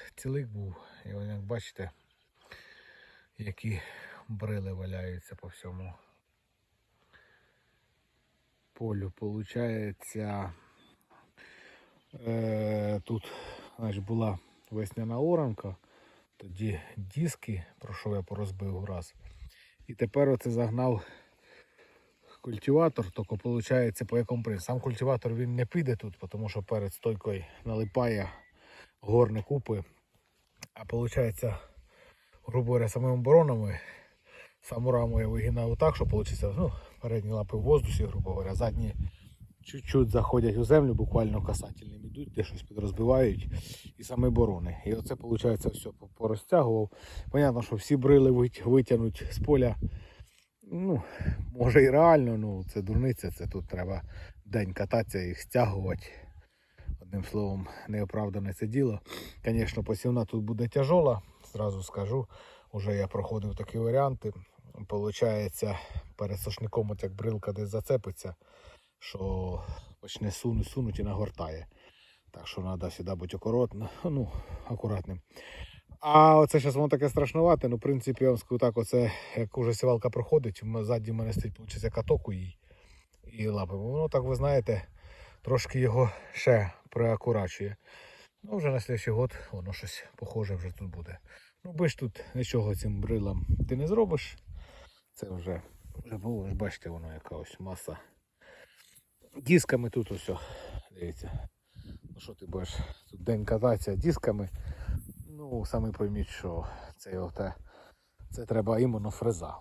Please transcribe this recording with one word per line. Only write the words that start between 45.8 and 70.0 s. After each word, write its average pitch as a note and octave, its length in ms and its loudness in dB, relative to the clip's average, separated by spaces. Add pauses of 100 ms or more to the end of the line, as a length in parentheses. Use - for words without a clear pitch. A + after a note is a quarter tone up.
по-, - 180 -20
порозтягував. A2 840 2 (400)
Понятно, C3 320 4
що A2 140 -4
всі C#3+ 200 2
брили C3+ 340 10
вит-, B2 380 2
витягнуть A#2+ 600 4
з - 80 -6
поля, B2+ 380 4 (840)
ну, F3+ 400 0 (500)
може, B2 300 8
і C3 80 8
реально, C#3+ 480 8
ну, G2 260 -4
це G2+ 180 -4
дурниця, A2 480 0
це - 160 -8
тут F#2 220 -6
треба F2+ 340 -4 (420)
день G2+ 280 -2
кататися, G#2 460 -2
їх F2+ 220 -4
стягувати. F#2+ 640 0 (920)
Одним F#2+ 240 -6
словом, G2 420 -2 (220)
неоправдане G2+ 640 -2
це A2+ 140 -4
діло. A#2 340 2 (440)
Конечно, A2+ 400 0
посівна A#2 400 0
тут A2 200 -2
буде A2+ 240 -2
тяжола, C#3 540 4 (300)
зразу G2 300 -2
скажу. A2 440 -4 (460)
Уже G#2 220 -2
я G2 120 0
проходив G2+ 500 -4
такі G#2+ 220 -6
варіанти. A#2+ 540 0 (560)
Получається, G#2 920 -2 (380)
перед G2+ 220 -6
сошником, G#2+ 520 -4
от G#2 120 -6
як F#2+ 120 -6
брилка G#2 380 -4
десь G#2 160 -4
зацепиться, G2+ 640 -4 (640)
що F#2 640 -4 (380)